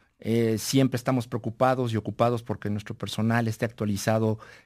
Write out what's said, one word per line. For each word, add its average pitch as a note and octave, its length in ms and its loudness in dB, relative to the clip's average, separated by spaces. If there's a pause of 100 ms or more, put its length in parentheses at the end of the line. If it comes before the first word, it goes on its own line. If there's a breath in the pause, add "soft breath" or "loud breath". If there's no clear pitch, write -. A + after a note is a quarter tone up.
(200)
Eh, A2+ 380 2
siempre C3 400 2
estamos B2+ 300 -2
preocupados B2+ 640 0
y - 20 0
ocupados A2+ 460 0
porque G#2 300 -6
nuestro G#2+ 240 -6
personal A2+ 520 0
esté A2 180 -2
actualizado A2 760 0 (260 loud breath)